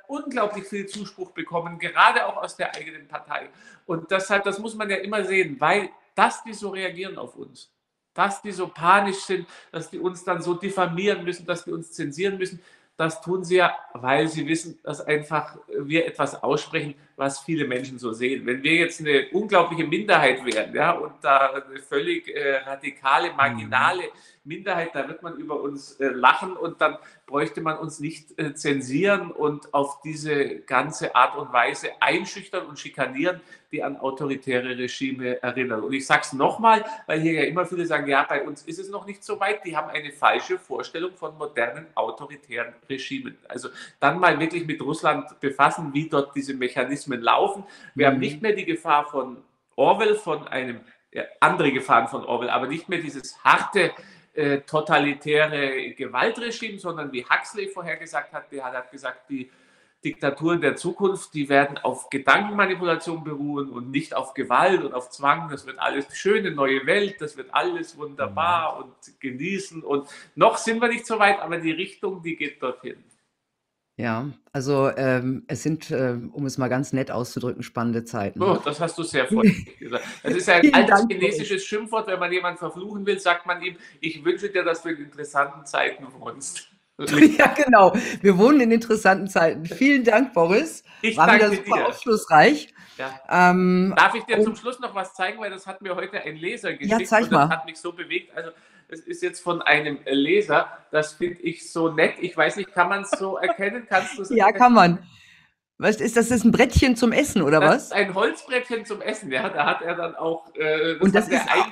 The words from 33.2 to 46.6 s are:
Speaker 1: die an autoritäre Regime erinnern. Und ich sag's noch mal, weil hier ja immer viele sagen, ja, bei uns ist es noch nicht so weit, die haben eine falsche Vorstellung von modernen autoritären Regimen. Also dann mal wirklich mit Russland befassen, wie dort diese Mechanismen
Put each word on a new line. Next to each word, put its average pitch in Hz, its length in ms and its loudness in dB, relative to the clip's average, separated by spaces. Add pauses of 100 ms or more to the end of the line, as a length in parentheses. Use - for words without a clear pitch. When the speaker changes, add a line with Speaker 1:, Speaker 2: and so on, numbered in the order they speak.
Speaker 1:
die 147 100 -6
an 139 160 -6
autoritäre 131 800 -6
Regime 127 640 -6
erinnern. 120 400 -4
Und - 120 -6
ich 135 120 -6
sag's - 280 0
noch 143 260 0
mal, 220 240 4 (240)
weil 156 140 -2
hier 165 120 2
ja 151 100 0
immer 165 220 -2
viele 170 200 -6
sagen, 147 220 -2
ja, 139 160 4
bei - 200 -4
uns 147 200 -12
ist 165 160 -12
es 190 100 -14
noch 196 180 -12
nicht 202 160 -16
so 202 160 -8
weit, 202 260 -4
die 160 120 -6
haben 156 120 -6
eine 151 220 -8
falsche 131 480 0
Vorstellung 165 560 -10
von 156 220 -12
modernen 143 580 -4
autoritären 120 800 -8 (160)
Regimen. 131 480 -10 (100)
Also - 220 -12 (320)
dann 151 180 2
mal 170 200 6
wirklich 165 280 -4
mit 156 140 -8
Russland 147 580 -2
befassen, 147 540 0
wie 151 160 -2
dort 139 260 -2
diese 135 180 -6
Mechanismen 127 680 -4